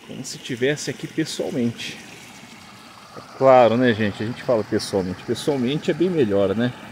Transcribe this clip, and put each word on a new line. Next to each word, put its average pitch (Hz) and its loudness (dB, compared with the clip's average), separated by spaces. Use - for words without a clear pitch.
como 110 -12
se - -14
tivesse 135 -4
aqui 139 -8
pessoalmente. - -4
É - -18
claro, 127 8
né, 123 4
gente? 107 -2
A - -4
gente 120 -8
fala 113 0
pessoalmente. 92 -2
Pessoalmente 139 -2
é - 2
bem 170 0
melhor, 101 2
né? 123 -2